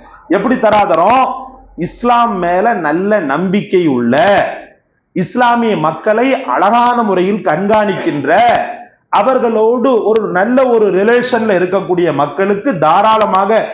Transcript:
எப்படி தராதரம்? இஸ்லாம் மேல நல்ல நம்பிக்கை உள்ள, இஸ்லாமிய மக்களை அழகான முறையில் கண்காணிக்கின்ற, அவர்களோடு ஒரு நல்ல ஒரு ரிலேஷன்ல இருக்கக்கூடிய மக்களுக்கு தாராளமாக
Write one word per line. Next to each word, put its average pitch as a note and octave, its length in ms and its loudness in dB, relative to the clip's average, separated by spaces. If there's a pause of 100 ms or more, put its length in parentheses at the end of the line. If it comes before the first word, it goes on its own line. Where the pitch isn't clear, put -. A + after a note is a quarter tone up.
(280)
எப்படி G3+ 300 0
தராதரம்? G#3 760 2 (420)
இஸ்லாம் A#3 640 -2
மேல F3+ 360 0
நல்ல F#3 460 -2
நம்பிக்கை F3 640 -2
உள்ள, C#3 580 2 (680)
இஸ்லாமிய A#3 640 0
மக்களை G#3+ 680 0
அழகான A#3 580 2
முறையில் F#3+ 440 0
கண்காணிக்கின்ற, E3+ 880 0 (720)
அவர்களோடு A3+ 960 0
ஒரு G#3 260 0
நல்ல A#3 380 2
ஒரு G#3 380 2
ரிலேஷன்ல A#3 480 0
இருக்கக்கூடிய F3+ 600 0
மக்களுக்கு G3 640 -2
தாராளமாக G3 960 2